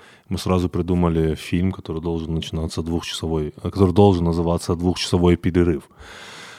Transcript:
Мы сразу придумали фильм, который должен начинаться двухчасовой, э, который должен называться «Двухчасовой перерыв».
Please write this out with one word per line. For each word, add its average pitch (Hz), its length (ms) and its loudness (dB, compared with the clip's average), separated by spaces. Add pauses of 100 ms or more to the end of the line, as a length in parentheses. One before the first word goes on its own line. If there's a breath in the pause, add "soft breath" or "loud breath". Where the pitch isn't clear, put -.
(280 soft breath)
Мы 92 100 -4
сразу 92 300 0
придумали 85 680 0
фильм, 90 340 -2
который 80 320 -8
должен 82 320 -4
начинаться 80 480 -6
двухчасовой, 80 800 -4
э, 87 80 -4
который 95 220 4
должен 95 320 6
называться 85 500 0
«Двухчасовой 87 600 2
перерыв». 87 480 0 (760 loud breath)